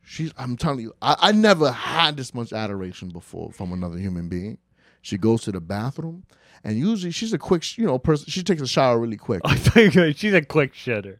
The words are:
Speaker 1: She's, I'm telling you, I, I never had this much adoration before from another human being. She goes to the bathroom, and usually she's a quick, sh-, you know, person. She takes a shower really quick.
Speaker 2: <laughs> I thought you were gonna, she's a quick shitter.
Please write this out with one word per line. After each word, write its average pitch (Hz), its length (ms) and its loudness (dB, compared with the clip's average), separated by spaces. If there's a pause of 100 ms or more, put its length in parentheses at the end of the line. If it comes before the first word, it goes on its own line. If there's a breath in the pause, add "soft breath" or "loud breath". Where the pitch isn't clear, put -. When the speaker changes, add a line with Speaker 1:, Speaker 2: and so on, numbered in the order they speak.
Speaker 1:
She's, - 360 -10
I'm 123 180 -8
telling 139 240 -2
you, 110 220 -12
I, 143 180 4
I 196 120 6
never 202 380 6
had 151 460 -2
this 131 160 -10
much 120 220 -8
adoration 98 560 -6
before 85 420 -12
from 90 220 -8
another 87 240 -6
human 87 320 -6
being. 92 260 -6 (460)
She - 160 -6
goes 113 240 4
to 107 100 -6
the 92 80 -6
bathroom, 135 640 -8 (400 soft breath)
and 107 140 -4
usually 180 340 -2
she's 226 220 -4
a 160 40 -2
quick, 175 240 0
sh-, - 140 -10
you 233 80 -2
know, 131 140 0
person. 151 320 0
She 185 120 -6
takes 165 200 -2
a 131 40 -4
shower 123 320 2
really 117 200 -4
quick. 98 240 -4
Speaker 2:
<laughs> - 20 -16
I 139 120 2
thought - 200 4
you 226 80 10
were 196 60 8
gonna, 160 240 4
she's 208 180 -2
a 180 100 6
quick 143 300 0
shitter. 101 480 -6